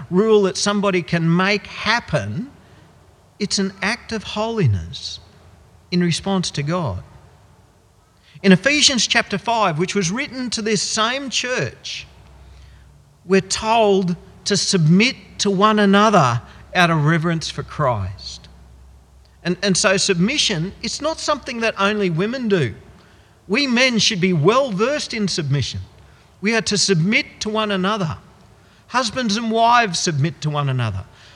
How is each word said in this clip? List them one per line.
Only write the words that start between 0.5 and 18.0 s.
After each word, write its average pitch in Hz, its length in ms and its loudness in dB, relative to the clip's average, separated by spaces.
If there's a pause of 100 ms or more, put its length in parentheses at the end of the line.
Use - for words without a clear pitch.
somebody 202 460 0
can 165 340 2
make 202 300 0
happen. 156 840 -4 (880)
It's - 200 -4
an 190 240 -2
act 226 300 -6
of 220 100 -6
holiness 156 1000 -4 (680)
in 180 100 0
response 180 520 -2
to 147 100 -6
God. 143 400 -4 (1400)
In 196 100 6
Ephesians 269 540 2
chapter 214 320 -2
five, 208 400 0
which 180 160 -4
was 190 160 -2
written 254 400 -6
to 226 120 -6
this 208 200 0
same 247 480 -4
church, - 760 -6 (1160)
we're 185 160 4
told 202 760 2 (300)
to 202 120 0
submit 185 600 4 (220)
to 202 120 0
one 208 280 4
another 196 600 4 (340)
out 175 160 4
of 156 160 2
reverence 165 420 0
for - 140 -10
Christ. 107 840 -6 (920)